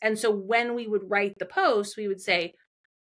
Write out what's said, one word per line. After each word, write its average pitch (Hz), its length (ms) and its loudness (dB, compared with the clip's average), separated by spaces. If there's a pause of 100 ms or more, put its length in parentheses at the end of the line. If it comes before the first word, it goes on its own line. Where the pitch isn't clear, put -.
And 220 180 0
so 226 120 2
when 226 440 0
we 240 120 -4
would 196 240 -2
write 202 280 0
the 185 80 -4
post, 226 500 2
we 214 120 -4
would 190 120 -4
say, 175 340 0 (580)